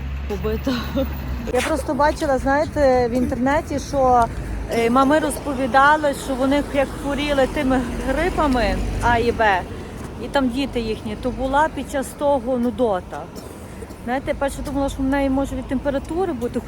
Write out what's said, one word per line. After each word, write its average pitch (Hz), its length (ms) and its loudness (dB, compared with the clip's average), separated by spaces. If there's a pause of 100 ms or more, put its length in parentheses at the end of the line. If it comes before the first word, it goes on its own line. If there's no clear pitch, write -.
(280)
побита. 214 440 -2 (800)
Я 247 80 2
просто 294 340 0
бачила, 285 440 2
знаєте, 269 720 4
в - 20 -2
інтернеті, 269 680 0
що, 254 460 4 (480)
е, 233 180 2
мами 269 280 6
розповідали, 285 960 4 (100)
що 269 100 -2
вони 269 280 2 (120)
як 277 140 2 (140)
хворіли 277 440 0
тими 262 340 0 (280)
грипами 269 680 2 (260)
А 233 160 4
і 233 140 2
Б, 202 280 4 (640)
і 233 40 -8
там 262 200 2
діти 247 320 -2
їхні, 220 420 -4
то 254 80 -2
була 262 440 2
під 269 160 -6
час 269 160 -2
того 269 520 0
нудота. 202 640 -2 (840)
Знаєте, 254 260 -4
я 285 40 0
перше 277 300 -4
думала, 277 240 -2
що 269 140 -4
в 262 40 0
неї 277 240 2
може 262 260 -2
від 262 120 -8
температури 285 640 -2
бути, 240 360 -4